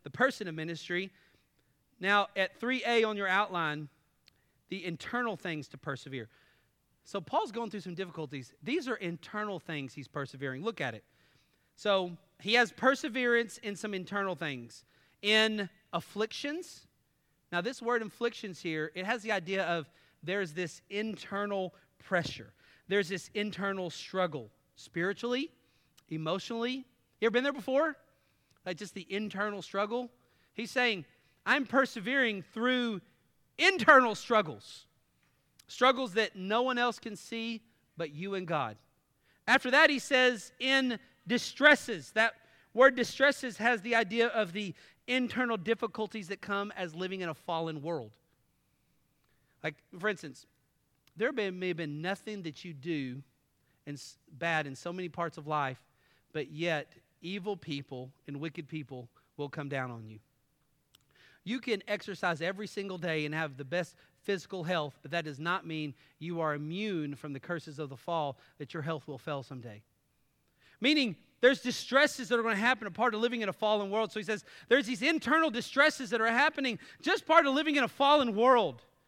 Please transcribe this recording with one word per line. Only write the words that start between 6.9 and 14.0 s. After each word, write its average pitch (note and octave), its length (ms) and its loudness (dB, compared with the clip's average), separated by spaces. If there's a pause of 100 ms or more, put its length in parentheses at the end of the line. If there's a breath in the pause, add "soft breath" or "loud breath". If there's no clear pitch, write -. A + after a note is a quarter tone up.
So G3+ 160 -6
Paul's C#4 320 -2
going A3+ 180 -6
through G#3 100 -8
some F3 140 -10
difficulties. D3+ 580 -10 (100)
These B3 260 -2
are A3+ 80 -2
internal G3 640 -6
things C#3+ 340 -8
he's C#3 140 -14
persevering. C#3 560 -6
Look A3 160 -4
at A#2+ 140 -2
it. G#2 100 -16 (720 soft breath)
So F#3 400 2 (240)
he G#3+ 140 0
has A#3+ 180 6
perseverance B3 880 2
in G#3 180 -8
some G#3 180 -6
internal F#3+ 400 -4